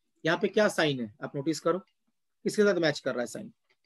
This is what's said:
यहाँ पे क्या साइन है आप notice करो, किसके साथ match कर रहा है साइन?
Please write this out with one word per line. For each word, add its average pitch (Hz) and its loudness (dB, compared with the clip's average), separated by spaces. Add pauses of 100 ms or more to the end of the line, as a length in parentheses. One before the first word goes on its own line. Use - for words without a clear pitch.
(240)
यहाँ 165 2
पे 190 -2
क्या 208 4
साइन 147 0
है 107 -8 (120)
आप - -12
notice 147 -2
करो, 170 0
किसके - -6
साथ 202 4
match 151 2
कर 131 -4
रहा 123 -4
है 120 -4
साइन? - -14 (340)